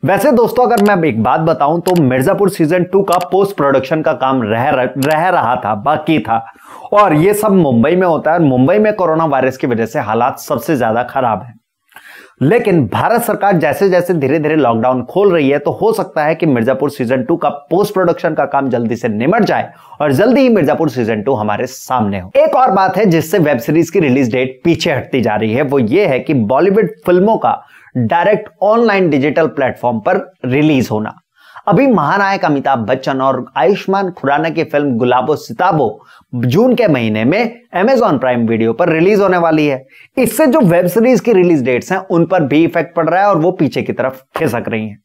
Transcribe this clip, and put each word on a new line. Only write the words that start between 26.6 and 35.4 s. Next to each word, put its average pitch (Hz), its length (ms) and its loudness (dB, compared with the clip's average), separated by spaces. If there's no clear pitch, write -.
फिल्मों 185 300 2
का - 280 -2
डायरेक्ट 170 520 0
ऑनलाइन 208 480 2
डिजिटल 151 360 0
प्लेटफॉर्म 123 520 -2
पर - 360 -4
रिलीज 139 460 0
होना। 107 240 -4
अभी 240 180 2
महानायक 196 580 0
अमिताभ 139 340 0
बच्चन 131 420 -2
और 131 360 -2
आयुष्मान 190 540 0
खुराना 151 380 -2
की 156 160 -2
फिल्म 143 320 -2
गुलाबो 127 400 0
सिताबो 151 680 -2